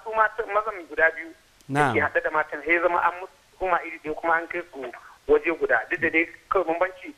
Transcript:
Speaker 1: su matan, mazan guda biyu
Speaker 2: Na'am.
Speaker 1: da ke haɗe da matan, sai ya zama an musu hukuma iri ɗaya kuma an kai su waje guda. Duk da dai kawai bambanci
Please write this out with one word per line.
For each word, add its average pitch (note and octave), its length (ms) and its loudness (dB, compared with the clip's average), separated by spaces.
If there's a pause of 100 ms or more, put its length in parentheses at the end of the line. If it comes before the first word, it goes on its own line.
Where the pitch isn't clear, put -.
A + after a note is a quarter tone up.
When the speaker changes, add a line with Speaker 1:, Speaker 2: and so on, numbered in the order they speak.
Speaker 1:
su A3+ 80 -10
matan, A3 400 0
mazan G#3+ 240 0 (160)
guda D#3 240 4
biyu E3 160 -12 (380)
Speaker 2:
Na'am. C#3 260 2
Speaker 1:
da - 0 -
ke C#3+ 80 2
haɗe E3+ 220 0
da E3 60 -2
matan, D#3 340 -2
sai D#3+ 100 0
ya E3+ 80 4
zama F3 160 2
an E3+ 220 2
musu F#3+ 100 -14 (240)
hukuma F3+ 320 0
iri D#3+ 160 -12
ɗaya D3+ 140 -6
kuma E3 180 0
an E3 140 0
kai F3 140 -6 (100)
su C#3 100 -12 (460)
waje D3+ 220 4 (100)
guda. C3 180 2 (120)
Duk E3+ 100 -4
da D#3+ 100 0
dai E3 160 2 (240)
kawai F3+ 160 2
bambanci F3+ 520 -2